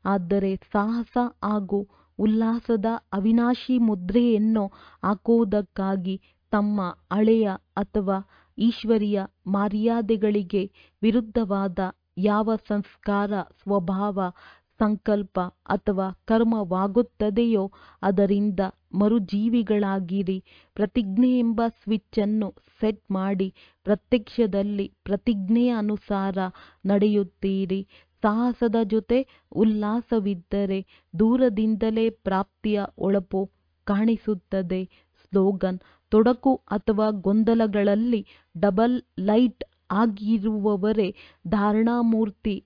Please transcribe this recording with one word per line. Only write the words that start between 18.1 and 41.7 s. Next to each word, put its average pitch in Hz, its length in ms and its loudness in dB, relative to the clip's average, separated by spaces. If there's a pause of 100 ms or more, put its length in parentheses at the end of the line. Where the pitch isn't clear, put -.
ಮರುಜೀವಿಗಳಾಗಿರಿ. 196 1500 0 (320)
ಪ್ರತಿಜ್ಞೆ 220 640 0
ಎಂಬ 233 360 0
ಸ್ವಿಚ್ - 460 -4
ಅನ್ನು 208 340 -2 (200)
ಸೆಟ್ 214 380 -4
ಮಾಡಿ 190 420 -2 (320)
ಪ್ರತ್ಯಕ್ಷದಲ್ಲಿ 202 1040 -2 (120)
ಪ್ರತಿಜ್ಞೆಯ 226 720 0
ಅನುಸಾರ 196 720 -4 (360)
ನಡೆಯುತ್ತೀರಿ. 196 1000 0 (380)
ಸಾಹಸದ 226 640 0
ಜೊತೆ 220 380 0 (260)
ಉಲ್ಲಾಸವಿದ್ದರೆ 202 1300 -2 (280)
ದೂರದಿಂದಲೇ 220 960 2 (120)
ಪ್ರಾಪ್ತಿಯ 196 640 -2 (120)
ಹೊಳಪು 196 520 -2 (380)
ಕಾಣಿಸುತ್ತದೆ. 196 1000 -2 (300)
ಸ್ಲೋಗನ್: 190 640 0 (320)
ತೊಡಕು 240 500 4 (100)
ಅಥವಾ 214 400 0 (100)
ಗೊಂದಲಗಳಲ್ಲಿ 214 1040 2 (300)
ಡಬಲ್ 202 460 2 (200)
ಲೈಟ್ 214 440 2 (300)
ಆಗಿರುವವರೇ 208 1160 0 (320)
ಧಾರಣಾಮೂರ್ತಿ 220 1200 0